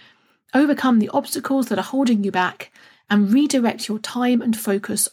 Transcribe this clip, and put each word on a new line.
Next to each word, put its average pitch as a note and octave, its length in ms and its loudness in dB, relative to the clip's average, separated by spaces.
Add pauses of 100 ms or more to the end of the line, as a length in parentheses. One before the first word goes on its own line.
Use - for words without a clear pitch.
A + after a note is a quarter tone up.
(520)
overcome C4 460 2
the G#3 120 2
obstacles C4+ 580 -2
that G#3+ 100 -2
are - 40 -2
holding B3 400 0
you G3 80 -2
back, F3+ 400 -4 (380)
and G#3 240 2
redirect B3+ 560 2
your G#3+ 100 -6
time B3 440 -2
and A3 160 0
focus G#3 540 -2